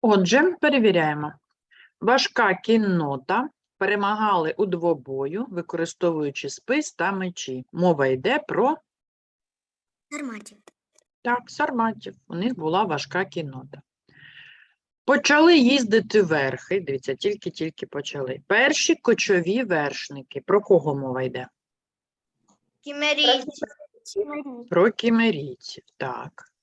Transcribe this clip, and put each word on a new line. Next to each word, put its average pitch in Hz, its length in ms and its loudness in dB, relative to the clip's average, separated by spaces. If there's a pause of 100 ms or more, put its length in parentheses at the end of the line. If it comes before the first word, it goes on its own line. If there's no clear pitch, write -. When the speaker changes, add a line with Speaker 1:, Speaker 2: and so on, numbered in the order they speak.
Speaker 1:
Отже, 220 520 4
перевіряємо. 170 720 2 (680)
Важка 226 540 2
кіннота 185 920 0 (300)
перемагали 202 800 0
у 208 80 0
двобою, 165 840 -4
використовуючи 165 1000 -4
спис - 420 -4
та 185 200 -4
мечі. 175 600 -8
Мова 165 340 2
йде 131 320 0
про 294 380 -2 (1300)
Speaker 2:
Сарматів. 226 480 -12 (640)
Speaker 1:
Так, 247 280 -4
сарматів. 240 640 -4 (140)
У - 60 -10
них 185 200 -4
була 175 300 0
важка 180 400 -4
кіннота. 139 580 -12 (1200)
Почали 302 540 6
їздити 226 640 4
верхи. 156 580 -2
Дивіться, 139 340 -6
тільки-тільки 185 720 -6
почали. 139 600 -10
Перші 277 480 4
кочові 208 680 2
вершники. 143 760 -6
Про 202 200 2
кого 160 340 2
мова 131 280 -4
йде? 127 260 -6 (1300)
Speaker 3:
Кімерійці. 285 840 -2 (1040)
Speaker 1:
Про 190 200 4
кімерійців, 226 960 -2 (120)
так. 123 560 -12 (100)